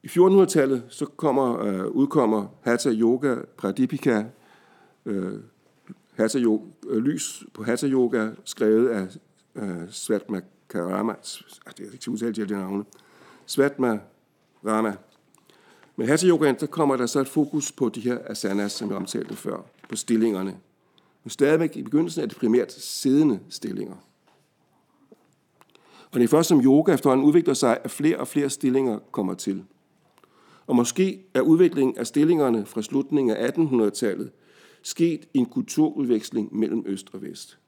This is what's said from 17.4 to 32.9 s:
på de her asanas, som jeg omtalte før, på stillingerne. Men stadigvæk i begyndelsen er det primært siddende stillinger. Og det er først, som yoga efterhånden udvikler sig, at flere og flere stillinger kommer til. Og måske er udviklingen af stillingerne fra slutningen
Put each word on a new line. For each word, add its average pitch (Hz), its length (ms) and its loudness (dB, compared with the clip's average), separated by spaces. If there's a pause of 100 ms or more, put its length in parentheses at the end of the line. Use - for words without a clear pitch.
på 120 180 -2
de 110 120 -10
her 120 240 -4
asanas, 101 460 -4
som 104 180 -8
jeg 98 80 -6
omtalte - 380 -8
før, - 220 -8 (320)
på - 60 -10
stillingerne. 98 640 -2 (640)
Men 117 60 -14
stadigvæk 156 480 0
i 143 60 -10
begyndelsen 165 380 -2
er 147 40 -2
det - 120 -10
primært 117 340 2
siddende 139 680 0 (100)
stillinger. - 460 -10 (2250)
Og 127 80 -2
det 120 40 6
er 117 40 4
først, 160 220 4
som 151 140 8
yoga 151 300 6
efterhånden 135 320 4
udvikler 160 280 4
sig, 123 300 2
at - 80 -8
flere 156 260 0
og 131 100 -6
flere 143 220 -2
stillinger 131 500 0 (120)
kommer 92 220 -4
til. 95 300 -6 (1040)
Og 127 80 0
måske 185 580 0
er 131 80 2
udviklingen 160 560 4
af 120 100 -4
stillingerne 143 580 2
fra - 160 -8
slutningen 135 560 0